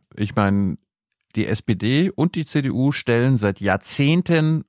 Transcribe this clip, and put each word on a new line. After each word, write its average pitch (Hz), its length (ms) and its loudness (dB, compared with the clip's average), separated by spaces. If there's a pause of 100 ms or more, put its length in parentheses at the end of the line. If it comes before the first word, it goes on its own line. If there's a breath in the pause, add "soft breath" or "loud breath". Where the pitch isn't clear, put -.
(160)
Ich 104 200 -4
mein, 98 420 2 (560)
die 113 140 -2
S 107 120 -2
P 113 140 -2
D 131 400 0
und 170 220 -2
die 160 80 -4
C 147 180 -2
D 135 80 -2
U 135 220 0
stellen 123 460 2
seit 101 220 0
Jahrzehnten 156 1080 0